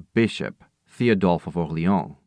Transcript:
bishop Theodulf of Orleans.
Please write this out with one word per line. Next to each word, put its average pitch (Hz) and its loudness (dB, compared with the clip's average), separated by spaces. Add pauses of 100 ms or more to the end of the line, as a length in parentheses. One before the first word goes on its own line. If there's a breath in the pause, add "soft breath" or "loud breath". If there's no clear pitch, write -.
(120)
bishop 101 -2 (240)
Theodulf 95 0
of 82 -8
Orleans. 82 -2 (120)